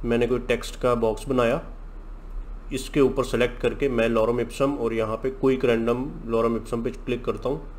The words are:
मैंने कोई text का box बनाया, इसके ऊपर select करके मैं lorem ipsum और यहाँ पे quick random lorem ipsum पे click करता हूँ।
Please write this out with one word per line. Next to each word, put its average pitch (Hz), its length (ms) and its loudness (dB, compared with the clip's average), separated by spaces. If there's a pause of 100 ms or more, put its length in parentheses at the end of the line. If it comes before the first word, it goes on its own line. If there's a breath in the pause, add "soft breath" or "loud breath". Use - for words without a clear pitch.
मैंने 117 220 2
कोई 120 200 2
text - 340 -2
का 123 160 4
box 110 320 0
बनाया, 127 320 2 (1120)
इसके 139 280 0
ऊपर 135 240 4
select 123 360 0
करके 131 300 0
मैं 113 180 2
lorem 117 360 2
ipsum 139 340 0
और 117 140 0
यहाँ 110 240 0
पे 131 140 -2
quick 131 340 2
random 120 400 2 (240)
lorem 113 300 2
ipsum 113 240 -4
पे 120 80 -2
click 120 340 -6
करता 120 240 -2
हूँ। 151 120 -4 (180)